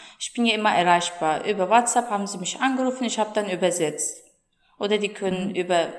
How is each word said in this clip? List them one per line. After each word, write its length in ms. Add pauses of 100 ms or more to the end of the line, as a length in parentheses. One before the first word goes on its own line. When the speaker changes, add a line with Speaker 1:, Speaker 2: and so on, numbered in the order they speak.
(200)
Speaker 1:
Ich 140
bin 120
ja 80
immer 220
erreichbar. 680
Über 240
WhatsApp 400
haben 180
sie 100
mich 220
angerufen, 460
ich 140
habe 140
dann 160
übersetzt. 720 (580)
Oder 180
die 120
können 420
Speaker 2:
Mhm. 40
Speaker 1:
über 320 (120)